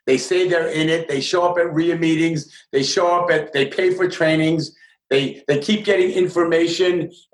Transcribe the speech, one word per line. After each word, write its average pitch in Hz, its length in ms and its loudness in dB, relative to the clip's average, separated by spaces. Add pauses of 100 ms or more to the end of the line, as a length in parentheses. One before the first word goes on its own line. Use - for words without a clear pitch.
They 131 120 2
say 180 300 0
they're 165 200 0
in 156 200 -2
it. 165 200 -2
They 135 120 -2
show 175 240 0
up 175 140 0
at 170 140 0
ria 165 240 0
meetings. 160 560 -2 (200)
They 135 100 2
show 175 240 0 (160)
up 175 80 0
at, 156 220 -2
they - 140 0
pay 180 280 0
for 185 140 0
trainings. 160 680 0 (360)
They, 135 360 -2
they 143 140 0
keep 214 240 -2
getting 185 260 2
information, 170 1040 0 (220)